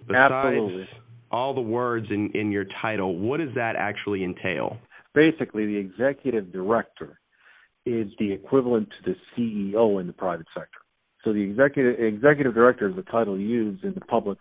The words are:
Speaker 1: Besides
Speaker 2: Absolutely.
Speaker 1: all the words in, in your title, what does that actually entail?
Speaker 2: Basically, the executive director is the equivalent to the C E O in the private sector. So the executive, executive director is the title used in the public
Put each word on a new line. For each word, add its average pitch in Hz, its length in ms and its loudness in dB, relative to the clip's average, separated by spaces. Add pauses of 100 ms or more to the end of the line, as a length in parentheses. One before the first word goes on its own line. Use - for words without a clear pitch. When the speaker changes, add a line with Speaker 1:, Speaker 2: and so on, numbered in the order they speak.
Speaker 1:
Besides 131 260 4
Speaker 2:
Absolutely. 113 540 -2 (440)
Speaker 1:
all 127 220 -2
the 127 80 -4
words 117 480 -2
in, 104 240 -2
in 104 180 0
your 101 140 -2 (160)
title, 95 380 -2
what 120 180 -2
does 151 180 -6
that 117 220 -2
actually 101 460 -4
entail? 90 540 -4 (360)
Speaker 2:
Basically, 151 520 2
the 104 120 -2
executive 110 760 -2
director 92 680 -4 (680)
is 113 220 -2 (100)
the 104 140 0
equivalent 120 580 2
to - 220 -6
the - 60 -4 (180)
C 104 360 -2
E 101 60 -2
O 107 220 4
in 90 80 -6
the 87 60 -10
private 85 400 -6
sector. - 260 -12 (440)
So 110 80 0
the 104 100 2
executive, 123 580 2
executive 120 540 2
director 117 360 6
is 92 60 -6
the 92 80 -6
title 104 360 0
used 107 440 -2
in 98 100 -4
the 95 80 -10
public 101 400 -2